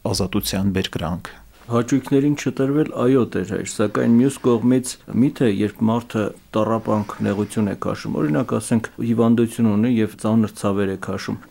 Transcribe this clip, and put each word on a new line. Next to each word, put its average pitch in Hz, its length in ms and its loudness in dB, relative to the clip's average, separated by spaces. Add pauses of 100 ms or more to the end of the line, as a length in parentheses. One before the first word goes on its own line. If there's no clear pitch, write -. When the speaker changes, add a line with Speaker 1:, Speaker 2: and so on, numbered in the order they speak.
Speaker 1:
ազատության 98 680 -2
բերկրանք։ - 640 -4 (300)
Speaker 2:
Հաճույքներին 135 720 0
չտրվել, 139 560 0
այո, 127 360 4
Տեր 92 200 -4
հայր, 95 220 -6
սակայն 117 440 0
մյուս 127 240 4
կողմից, 123 540 2 (220)
միթե 131 360 2
երբ 101 320 -2
մարդը 113 440 0 (260)
տառապանք, 107 720 -2
նեղություն 104 500 -2
է - 60 -6
քաշում, - 400 -6
օրինակ, 151 360 -2
ասենք, 117 440 -2
հիվանդություն 117 720 2
ունի 107 220 2
և 110 240 0
ծանր 110 380 0
ցավեր 98 380 0
է 95 80 -4
քաշում, 98 400 -6 (120)